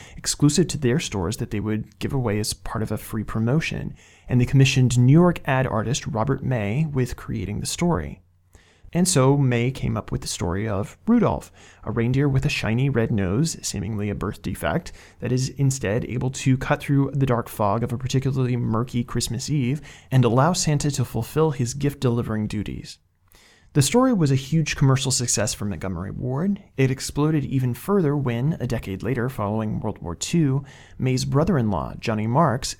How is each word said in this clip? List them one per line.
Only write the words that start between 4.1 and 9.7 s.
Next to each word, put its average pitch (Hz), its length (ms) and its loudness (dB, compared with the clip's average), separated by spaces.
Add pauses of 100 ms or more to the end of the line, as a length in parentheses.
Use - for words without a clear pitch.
and 123 140 4
they 123 40 4
commissioned 131 520 6
New 123 160 8
York 170 320 6
ad 131 220 0
artist 110 400 -2
Robert 131 360 -2
May 127 480 0
with 127 240 0
creating 104 440 -6
the - 80 -6
story. 95 560 -2 (720)
And 175 140 4
so 139 300 4
May 123 320 2
came 127 260 -4